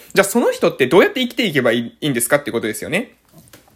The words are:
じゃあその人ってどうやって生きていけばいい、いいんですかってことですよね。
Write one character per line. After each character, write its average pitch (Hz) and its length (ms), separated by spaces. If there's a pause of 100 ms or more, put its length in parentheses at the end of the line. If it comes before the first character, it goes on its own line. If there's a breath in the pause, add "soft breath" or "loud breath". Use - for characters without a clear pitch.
(140 loud breath)
じ 190 80
ゃ - 20
あ - 20
そ - 140
の 440 120
人 - 180
っ - 80
て 131 100
ど 165 120
う - 20
や 415 80
っ - 20
て 262 100
生 247 80
き - 60
て 247 100
い 160 80
け 135 80
ば 120 100
い 120 80
い、 - 20 (200)
い 151 60
い - 20
ん 139 40
で 117 80
す - 80
か 143 80
っ 139 60
て 107 80
こ 113 100
と 113 60
で 104 60
す - 100
よ 110 60
ね。 185 260 (600)